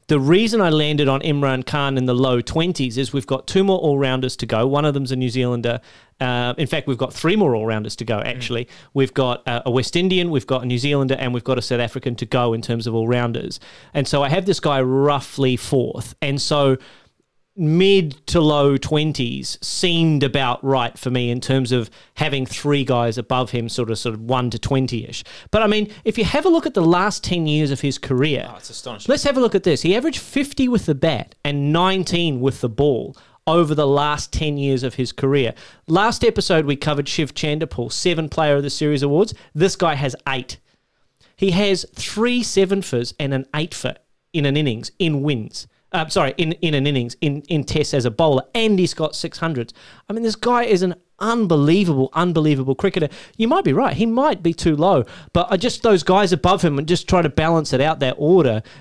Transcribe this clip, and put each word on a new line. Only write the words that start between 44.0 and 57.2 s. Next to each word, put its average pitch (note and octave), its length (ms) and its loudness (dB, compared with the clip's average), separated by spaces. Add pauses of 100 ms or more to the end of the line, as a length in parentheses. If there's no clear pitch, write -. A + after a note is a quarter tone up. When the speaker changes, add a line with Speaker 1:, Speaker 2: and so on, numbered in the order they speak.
Speaker 1:
in D3 140 0
an C#3 100 2
innings, C3 420 -2
in D3+ 240 0
wins. C#3 440 -4 (260)
Uh, D#3+ 140 -2
sorry, D3+ 320 0
in, D#3+ 140 0
in E3 220 -2
an C#3 120 0
innings, B2+ 340 -2
in, D3 280 -2
in D3+ 160 0
tests - 300 -2
as C3 100 2
a A#2+ 80 0
bowler, C#3+ 320 2 (100)
and A3 240 2
he's F3 160 0
got D#3 220 -6
six - 220 -10
hundreds. C#3 360 -6 (340)
I - 40 -8
mean, A3+ 100 -4
this A3 140 -2
guy B3 260 0
is G3+ 200 2
an F3+ 120 0 (240)
unbelievable, E3+ 920 2
unbelievable D3+ 640 0
cricketer. F3+ 320 0 (280)
You A3+ 120 0
might F4+ 160 2
be D3+ 80 2
right. G3 240 0
He G#3 100 0
might B3 340 0
be E3 140 0
too D#3+ 220 0
low, D#3+ 260 4 (300)
but F3 180 0
I G3+ 60 2
just, A3 260 -4
those G3 220 4
guys F#3 280 4
above F3+ 300 2
him D3 160 2
and D#3 80 -4
just E3+ 220 0
try F3+ 140 4